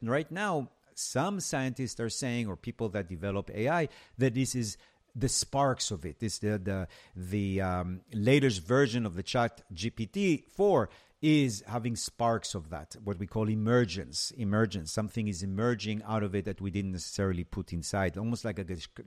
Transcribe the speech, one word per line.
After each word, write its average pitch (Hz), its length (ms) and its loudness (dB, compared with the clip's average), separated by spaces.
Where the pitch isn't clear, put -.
right 135 300 0
now, 175 380 -2
some 185 440 -2
scientists 131 600 -4
are 117 100 -2
saying, 120 380 -2
or 95 80 -4
people 117 340 -4
that 95 180 -4
develop 95 460 -4
A 113 160 0
I, 165 200 2
that 123 160 2
this 127 200 0
is 113 240 -4
the 123 140 0
sparks - 600 0
of 90 140 -6
it. 78 140 -8
This, 107 200 -4
the, 104 180 0
the, 95 300 -2
the, 95 460 0
um, 90 400 -2
latest 113 500 4
version 120 420 4
of 90 100 -4
the 92 80 -4
Chat 117 380 0
G 95 180 -4
P 113 180 -6
T 190 380 2
four 180 340 4
is 143 460 4
having 117 280 -2
sparks - 580 0
of 82 160 -8
that, 78 320 -10
what 101 160 -2
we 98 80 -4
call 110 220 0
emergence. 107 880 2
Emergence. 101 540 2
Something 107 380 -2
is 87 120 -4
emerging 104 640 0
out 107 160 0
of 101 140 -2
it 101 80 0
that 98 160 -6
we 98 100 -4
didn't 95 220 -2
necessarily 92 540 -2
put - 260 -8
inside, 87 460 -2
almost 113 260 -2
like 104 160 -4
a 95 60 -6
ges-, 85 240 -8